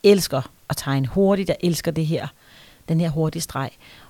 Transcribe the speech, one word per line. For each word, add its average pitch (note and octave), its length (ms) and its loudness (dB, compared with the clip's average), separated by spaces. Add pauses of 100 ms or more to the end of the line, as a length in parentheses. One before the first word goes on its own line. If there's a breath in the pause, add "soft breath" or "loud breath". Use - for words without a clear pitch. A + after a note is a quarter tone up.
elsker F3 480 4 (200)
at - 60 -4
tegne C#3 300 -2
hurtigt. F#3+ 420 2
Jeg D#3 120 0
elsker E3+ 300 -2
det D#3 160 -2
her, D#3 200 -2 (600 soft breath)
den E3 120 2
her E3+ 100 0
hurtige D#3 320 -2
streg. - 280 -6 (400 loud breath)